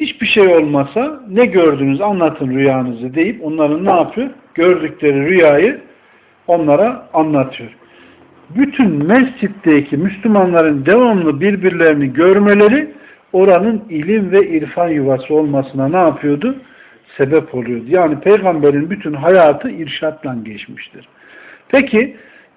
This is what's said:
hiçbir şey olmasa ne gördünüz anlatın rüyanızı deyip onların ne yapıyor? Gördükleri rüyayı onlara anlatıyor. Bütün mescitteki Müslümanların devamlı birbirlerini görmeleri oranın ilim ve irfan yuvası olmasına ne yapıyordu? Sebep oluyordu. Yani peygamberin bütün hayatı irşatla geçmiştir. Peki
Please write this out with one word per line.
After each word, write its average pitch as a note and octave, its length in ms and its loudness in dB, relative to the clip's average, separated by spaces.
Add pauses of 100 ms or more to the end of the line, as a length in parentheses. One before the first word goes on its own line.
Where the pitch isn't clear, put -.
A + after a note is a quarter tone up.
hiçbir B3+ 260 -6
şey G3 220 4
olmasa E3 800 0
ne A3 180 2
gördünüz D3 540 2
anlatın E3 500 -2
rüyanızı B2+ 640 -2
deyip E3 300 -4
onların D#3 400 -2
ne G3+ 60 0
yapıyor? G3+ 400 -2 (240)
Gördükleri D#3 720 0
rüyayı E3+ 640 2 (560)
onlara F3 680 0
anlatıyor. C#3 560 -2 (880)
Bütün G#3 500 0
mescitteki F#3+ 920 0
Müslümanların E3+ 880 0
devamlı F#3 540 2
birbirlerini E3+ 720 0
görmeleri G3+ 800 2 (400)
oranın F#3+ 560 2
ilim F3+ 420 -2
ve G3 180 2
irfan E3 400 -4
yuvası C3+ 460 -2
olmasına C3+ 540 -2
ne E3+ 80 -2
yapıyordu? D#3 600 -2 (600)
Sebep C#3+ 380 -2
oluyordu. A#2 340 -6
Yani D#3+ 320 0
peygamberin E3 720 0
bütün F3+ 220 -8
hayatı D#3+ 580 2
irşatla D#3 720 -8
geçmiştir. - 640 -18 (600)
Peki C4+ 480 0 (400)